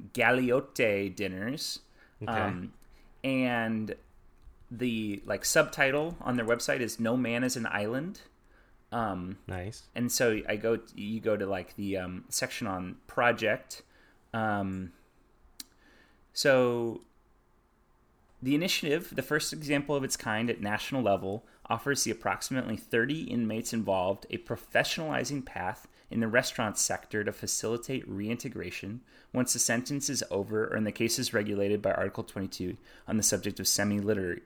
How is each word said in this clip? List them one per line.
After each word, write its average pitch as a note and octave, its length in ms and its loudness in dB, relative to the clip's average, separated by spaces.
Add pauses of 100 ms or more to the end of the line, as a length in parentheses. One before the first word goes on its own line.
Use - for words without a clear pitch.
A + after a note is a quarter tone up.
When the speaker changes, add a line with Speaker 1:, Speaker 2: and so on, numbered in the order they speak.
(120)
Speaker 1:
Galeote A#2+ 1040 4
Dinners. G2+ 640 -4 (440)
Speaker 2:
Okay. G#2+ 100 -4
Speaker 1:
Um, G2 400 -2 (500)
and A#2 720 0 (760)
the, A2 540 -2
like, G2+ 200 -2
subtitle D3+ 760 2
on B2 160 0
their A#2 100 0
website B2 340 2
is A2 200 -4
"No A2+ 160 2
Man A#2+ 280 0
is B2+ 120 0
an A2+ 100 -2
Island." B2 540 -2 (680)
Um, G2 480 -2 (100)
Speaker 2:
Nice. F#2+ 360 -8 (120)
Speaker 1:
and A#2+ 140 0
so A2+ 380 4
I G#2+ 80 2
go, A2 220 2 (160)
you G#2+ 260 -4
go G#2 160 2
to, G2 100 0
like, F#2+ 300 -4
the, G2 220 -2
um, F2+ 300 -6
section - 400 -4
on F#2 280 -4 (120)
project. A2+ 720 0 (500)
Um, G2 600 0 (1400)
so A#2+ 680 4 (1400)
the C3 120 2
initiative, E3 600 0
the C3 80 -2
first D3+ 300 0
example D3 420 0
of C3+ 100 0
its C3 120 -2
kind A2+ 340 0
at - 100 -4
national G#2+ 420 -2
level, G2 420 2 (220)
offers B2+ 380 0
the A#2 60 0
approximately A2 680 -2
thirty B2+ 460 0
inmates A2 500 -2
involved F#2+ 580 2
a A#2 80 -4
professionalizing C3 1080 -2
path - 420 -6 (240)
in A2+ 100 0
the A2+ 80 2
restaurant A2+ 480 0
sector - 480 -2
to G#2+ 80 -2
facilitate A#2 760 -4
reintegration G#2 920 -6 (320)
once B2 220 0
the B2 40 -2
sentence C3 520 0
is B2+ 200 -2
over G#2+ 360 0
or - 100 0
in G#2+ 80 2
the G#2 80 0
cases A2+ 400 0
regulated G#2 480 2
by G2 120 2
Article G2 320 -2
twenty-two F#2 520 -6 (320)
on - 80 2
the G2+ 60 2
subject G2 360 2
of F#2+ 80 -2
semi-liter-, G2+ 800 2